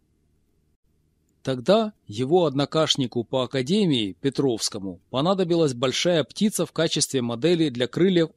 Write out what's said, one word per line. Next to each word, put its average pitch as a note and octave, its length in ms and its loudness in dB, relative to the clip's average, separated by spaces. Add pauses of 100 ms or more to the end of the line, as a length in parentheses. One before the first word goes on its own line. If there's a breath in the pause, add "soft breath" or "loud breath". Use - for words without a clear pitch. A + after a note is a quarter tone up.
(1500)
Тогда F#3 460 2 (140)
его C3+ 380 0
однокашнику C#3 800 -2
по C3 200 -2
академии C3 760 0
Петровскому A2+ 800 -4 (120)
понадобилась E3 640 0
большая C3+ 520 0
птица G3+ 400 -2
в - 80 -14
качестве D#3 480 -2
модели C#3+ 480 0
для A#2+ 180 -2
крыльев E3+ 500 2